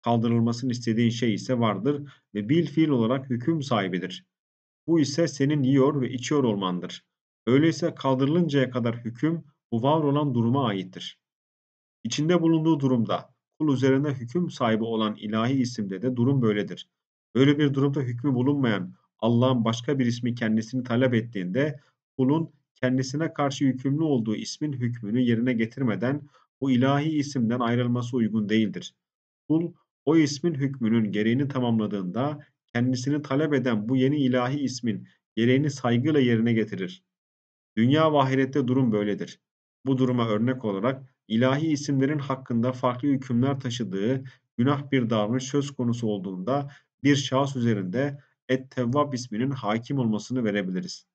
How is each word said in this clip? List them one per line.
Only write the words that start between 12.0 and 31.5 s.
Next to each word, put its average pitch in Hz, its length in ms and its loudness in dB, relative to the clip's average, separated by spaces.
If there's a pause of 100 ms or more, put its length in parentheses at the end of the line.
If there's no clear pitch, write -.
İçinde 160 380 2
bulunduğu 160 380 4
durumda 113 540 0 (240)
kul 147 160 2
üzerinde 135 400 2
hüküm 143 360 -4
sahibi 110 340 0
olan 110 320 -2
ilahi 110 360 -2
isimde 107 500 -4
de 127 140 -2
durum 123 260 2
böyledir. 104 460 -2 (460)
Böyle 139 240 6
bir 143 160 2
durumda 139 260 0
hükmü 123 340 -2
bulunmayan 123 600 0 (240)
Allah'ın 120 460 2
başka 120 340 -2
bir 123 80 0
ismi 120 280 -2
kendisini 113 480 -2
talep 120 320 0
ettiğinde 120 680 -2 (380)
kulun 147 320 2 (240)
kendisine 131 580 -2
karşı 143 320 -2
yükümlü 139 380 0
olduğu 113 340 0
ismin 143 360 -8
hükmünü 120 480 -4
yerine 120 320 2
getirmeden 117 760 -2 (320)
bu 135 100 0
ilahi 139 480 2
isimden 123 420 -2
ayrılması 120 560 0
uygun 107 320 0
değildir. 104 460 -2 (540)
Kul 165 240 0 (320)
o 156 120 4
ismin 160 380 2
hükmünün 117 580 0
gereğini 117 360 0
tamamladığında 113 1000 -2 (200)